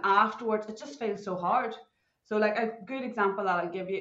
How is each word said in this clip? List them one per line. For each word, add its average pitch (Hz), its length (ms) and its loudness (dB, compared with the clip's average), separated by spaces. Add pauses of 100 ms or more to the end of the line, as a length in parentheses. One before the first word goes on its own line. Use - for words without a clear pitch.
afterwards 214 640 4
it 220 100 -10
just - 200 -12
feels 208 260 -4
so 185 100 -4
hard. 202 400 0 (520)
So, 214 100 -2
like, 214 220 2
a 220 140 0 (120)
good 262 200 -6
example 202 400 0
that 180 120 2
I'll 175 160 -2
give 185 160 -6
you 190 120 -2